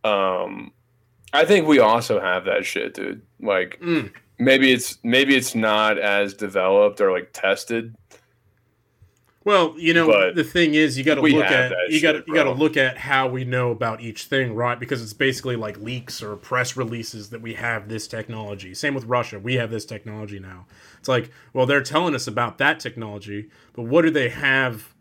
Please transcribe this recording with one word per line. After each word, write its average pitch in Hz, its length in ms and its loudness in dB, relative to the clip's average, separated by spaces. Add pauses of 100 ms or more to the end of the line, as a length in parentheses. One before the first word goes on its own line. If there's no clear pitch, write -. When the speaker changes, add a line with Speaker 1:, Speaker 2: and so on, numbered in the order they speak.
Speaker 1:
um, 95 680 -2 (580)
I 151 140 4
think 180 220 4
we 143 120 6
also 113 400 4
have 92 260 -2
that 98 200 0
shit, - 280 -6
dude. 95 280 -10 (180)
Like, 92 420 -2
Speaker 2:
Mm. 160 300 -2 (260)
Speaker 1:
maybe 131 340 4
it's, - 320 -2
maybe 131 320 4
it's 123 200 -2
not 107 420 2
as 101 380 0
developed 101 640 2
or, 98 100 4
like, 90 220 -4
tested. 113 640 -4 (1500)
Speaker 2:
Well, 185 320 4
you 165 160 2
know, 165 140 6
Speaker 1:
But 190 280 6
Speaker 2:
the 160 100 2
thing 165 280 2
is, 151 240 2
you 135 60 -4
gotta 147 180 2
Speaker 1:
we 151 120 6
Speaker 2:
look 151 120 4
Speaker 1:
have - 80 4
Speaker 2:
at, 127 180 2
Speaker 1:
that 90 180 -2
Speaker 2:
you 156 120 0
gotta, 156 180 2
Speaker 1:
shit, - 100 -14
Speaker 2:
you 151 40 -6
gotta 143 180 4
Speaker 1:
bro. 127 80 -4
Speaker 2:
look 151 180 2
at 131 200 0
how 135 300 0
we 127 160 -4
know 127 280 -2
about 113 280 -4
each 113 260 -12
thing, 127 300 -2
right? 120 240 -2
Because 123 220 -6
it's 107 100 -14
basically, 127 460 -4
like, 107 220 -10
leaks 120 440 -12
or 104 140 -12
press 127 400 -4
releases 110 540 -8
that 113 100 -14
we 113 140 -12
have 110 340 -6
this 110 180 -10
technology. 104 680 -12
Same 143 200 -4
with 131 100 -6
Russia. 113 360 -4
We 120 160 -4
have 117 140 -2
this 110 140 -8
technology 107 560 -14
now. 92 260 -18 (320)
It's - 120 -10
like, 123 200 0 (220)
well, 131 140 0
they're 143 180 2
telling 151 320 -2
us 120 100 -6
about 120 340 -4
that 151 200 0
technology, 104 680 -12 (240)
but 120 100 -12
what 147 200 2
do 160 80 2
they 135 180 0
have 131 720 0